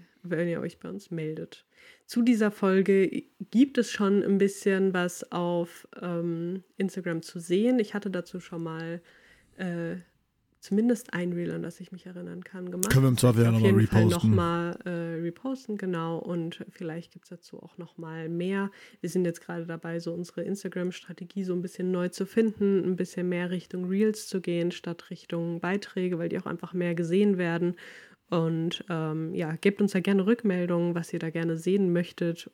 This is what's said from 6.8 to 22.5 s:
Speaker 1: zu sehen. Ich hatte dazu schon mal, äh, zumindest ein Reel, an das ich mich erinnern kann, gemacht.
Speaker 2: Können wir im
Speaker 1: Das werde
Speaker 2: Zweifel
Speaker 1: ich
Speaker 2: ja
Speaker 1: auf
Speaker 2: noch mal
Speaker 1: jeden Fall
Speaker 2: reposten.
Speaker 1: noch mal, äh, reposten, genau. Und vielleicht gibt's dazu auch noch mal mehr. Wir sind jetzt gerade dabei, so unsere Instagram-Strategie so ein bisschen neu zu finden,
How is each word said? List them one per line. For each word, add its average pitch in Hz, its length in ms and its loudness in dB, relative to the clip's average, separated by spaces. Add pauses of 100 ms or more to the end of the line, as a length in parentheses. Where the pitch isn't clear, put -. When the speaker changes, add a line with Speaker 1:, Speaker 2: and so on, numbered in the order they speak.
Speaker 1:
zu - 160 -14
sehen. 214 400 2
Ich 208 140 -2
hatte 202 180 -4
dazu 180 300 -8
schon 170 200 -10
mal, 165 400 -8 (560)
äh, 170 380 -6 (640)
zumindest 226 540 2
ein 175 180 -2
Reel, 175 200 -4
an 165 100 -6
das 170 180 -10
ich 175 120 -16
mich 180 160 -18
erinnern 175 360 -12
kann, 180 280 -12
gemacht. 180 200 -2
Speaker 2:
Können 135 140 6
wir 135 40 6
im 127 80 4
Speaker 1:
Das - 60 4
werde 123 120 6
Speaker 2:
Zweifel 117 60 6
Speaker 1:
ich 117 40 8
Speaker 2:
ja 117 60 6
Speaker 1:
auf 113 100 4
Speaker 2:
noch 104 100 8
mal 101 80 8
Speaker 1:
jeden 110 80 6
Fall - 140 6
Speaker 2:
reposten. 175 300 6
Speaker 1:
noch 202 40 6
mal, 170 360 2 (120)
äh, 170 380 -4
reposten, 214 560 -6
genau. 165 400 -4
Und 170 540 -6
vielleicht 170 420 -10
gibt's - 160 -20
dazu - 320 -18
auch - 160 -20
noch 170 220 -16
mal 160 300 -8
mehr. 190 420 -2 (280)
Wir 180 120 -6
sind 180 140 2
jetzt 170 160 -2
gerade 170 260 -8
dabei, 170 320 -8
so 165 120 -6
unsere 175 300 -8
Instagram-Strategie 180 1000 -6
so 180 100 -2
ein 175 80 -2
bisschen 185 300 -4
neu 180 180 0
zu 190 160 -4
finden, 202 580 2